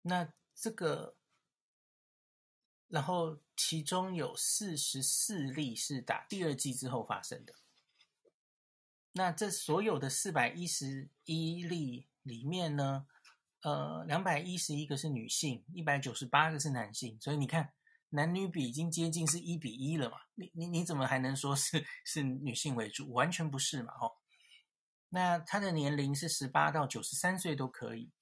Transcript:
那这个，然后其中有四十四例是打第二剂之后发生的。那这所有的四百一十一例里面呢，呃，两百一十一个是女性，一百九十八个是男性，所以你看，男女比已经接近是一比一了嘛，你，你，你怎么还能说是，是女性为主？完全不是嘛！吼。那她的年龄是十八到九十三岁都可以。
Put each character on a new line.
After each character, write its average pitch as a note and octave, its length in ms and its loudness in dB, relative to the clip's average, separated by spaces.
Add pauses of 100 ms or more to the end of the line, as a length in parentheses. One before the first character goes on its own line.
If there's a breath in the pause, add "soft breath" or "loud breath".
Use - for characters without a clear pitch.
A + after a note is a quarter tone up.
那 F3 320 -2 (220)
这 - 160 -4
个， D#3+ 480 -2 (1700)
然 D3+ 160 0
后 D#3+ 380 0 (140)
其 D#3+ 280 0
中 F#3 320 0
有 D#3 200 -2
四 - 420 0
十 C3+ 260 0
四 D3 480 4
例 C3+ 260 -2
是 C3+ 240 -2
打 - 260 -2
第 F#3+ 180 -4
二 D3+ 100 2
剂 C#3 180 -2
之 C3 160 -4
后 A#2+ 160 -2
发 G2+ 160 -4
生 - 240 -10
的。 - 100 -20 (1600)
那 F#3 200 2
这 G3 180 0
所 E3 320 2
有 G3+ 160 2
的 C3+ 100 -2
四 F#3 220 0
百 B2 200 4
一 F3 140 -6
十 C3+ 460 -4 (140)
一 E3 400 0
例 D3 440 -4 (140)
里 A#2+ 220 -10
面 D#3+ 320 0
呢， C#3 320 0 (540 loud breath)
呃， D3+ 420 -2
两 D#3+ 180 2
百 E3+ 160 2
一 F3+ 180 -4
十 D#3+ 200 -2
一 D3 100 -2
个 C#3+ 100 -2
是 D#3 120 -2
女 A#2+ 200 -4
性， B2+ 360 0 (100)
一 F3 80 -8
百 C#3+ 160 2
九 C3 160 -4
十 - 100 -6
八 D3 260 6
个 D3+ 100 -4
是 D3 100 0
男 A2+ 240 -2
性， A2+ 260 -8
所 C#3+ 120 -2
以 D3+ 40 2
你 C#3+ 80 2
看， D3 300 0 (360 soft breath)
男 D3+ 220 2
女 F#3+ 140 0
比 D#3+ 220 0
已 - 20 -2
经 D#3 180 -2
接 E3 220 2
近 D#3+ 160 0
是 E3+ 140 2
一 E3+ 180 -2
比 A#2+ 160 -6
一 C#3 220 -2
了 C3 120 0
嘛， - 100 -10 (160)
你， F#3 200 -10
你， E3+ 140 -4
你 E3+ 160 2
怎 E3 120 0
么 C3+ 80 2
还 C3+ 140 4
能 C3 160 2
说 C#3 220 0
是， D3 280 2 (200 loud breath)
是 - 180 -2
女 C3+ 320 -2
性 C3+ 220 -2
为 A2 120 -2
主？ C#3+ 240 -8
完 C3+ 200 4
全 D#3+ 180 0
不 C3+ 80 -2
是 C3+ 240 0
嘛！ A2+ 160 -8
吼。 A#2 200 -2 (920 loud breath)
那 F3+ 300 4
她 F#3+ 200 0
的 G3 140 2
年 D3 240 4
龄 C#3+ 180 2
是 D#3+ 140 -2
十 C#3 180 0
八 D3+ 240 6
到 D3+ 160 2
九 A#2 160 -4
十 - 140 -2
三 F#3 200 2
岁 E3+ 200 0
都 C3+ 100 -2
可 A#2 300 -6
以。 A#2+ 260 -10